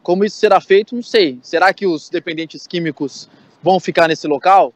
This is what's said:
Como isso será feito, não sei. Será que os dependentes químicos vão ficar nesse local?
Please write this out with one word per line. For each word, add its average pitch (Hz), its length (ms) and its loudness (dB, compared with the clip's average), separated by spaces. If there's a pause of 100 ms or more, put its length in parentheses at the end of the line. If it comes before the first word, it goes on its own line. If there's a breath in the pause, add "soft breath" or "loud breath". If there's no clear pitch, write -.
Como 185 220 0
isso 214 140 -4
será 196 240 4
feito, 208 340 0
não 240 80 -8
sei. 160 400 0
Será 185 300 0
que 202 120 -8
os 165 240 -4
dependentes 165 560 -10
químicos 160 640 -8 (320 soft breath)
vão 180 160 2
ficar 170 300 0
nesse 160 180 -4
local? 156 500 2